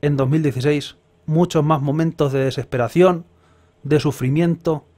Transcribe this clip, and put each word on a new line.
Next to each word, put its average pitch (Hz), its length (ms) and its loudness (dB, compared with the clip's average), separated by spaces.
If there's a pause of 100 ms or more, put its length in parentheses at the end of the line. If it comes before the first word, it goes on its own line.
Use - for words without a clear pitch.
en 147 160 0
dos 135 100 0
mil 156 140 2
dieciséis 143 540 -2 (320)
muchos 165 360 2
más 151 160 2
momentos 147 540 -2
de 135 100 0
desesperación, 143 800 0 (580)
de 143 160 2
sufrimiento 156 840 -2 (140)